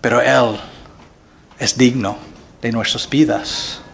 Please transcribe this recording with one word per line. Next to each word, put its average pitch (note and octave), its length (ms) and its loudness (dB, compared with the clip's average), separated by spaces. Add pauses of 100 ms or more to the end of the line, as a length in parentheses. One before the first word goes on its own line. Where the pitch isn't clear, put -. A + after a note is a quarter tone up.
Pero A#2+ 180 2
Él B2 400 2 (960)
es - 200 -2
digno B2 400 2 (440)
de A#2 120 -2
nuestras - 360 -4
vidas. - 720 -2 (140)